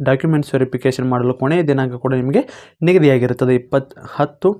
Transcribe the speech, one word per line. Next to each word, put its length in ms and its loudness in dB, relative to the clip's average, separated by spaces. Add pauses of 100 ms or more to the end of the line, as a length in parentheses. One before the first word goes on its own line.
ಡಾಕ್ಯುಮೆಂಟ್ಸ್ 520 0
ವೆರಿಫಿಕೇಷನ್ 560 -2
ಮಾಡಲು 240 0
ಕೊನೆಯ 300 -2
ದಿನಾಂಕ 300 -2
ಕೂಡ 200 -4
ನಿಮಗೆ 300 0 (380)
ನಿಗದಿಯಾಗಿರುತ್ತದೆ. 760 2
ಇಪ್ಪತ್ತು, 400 -4 (200)
ಹತ್ತು 440 0